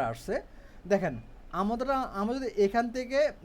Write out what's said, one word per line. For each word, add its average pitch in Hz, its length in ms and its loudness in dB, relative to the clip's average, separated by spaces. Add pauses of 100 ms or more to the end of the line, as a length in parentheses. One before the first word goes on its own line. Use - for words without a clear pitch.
(120)
আসছে, 151 240 -4 (560)
দেখেন 180 220 2 (460)
আমরা, 233 360 2 (240)
আমরা 214 180 0
যদি 262 120 -4 (160)
এখান 233 200 2 (100)
থেকে 254 240 0 (260)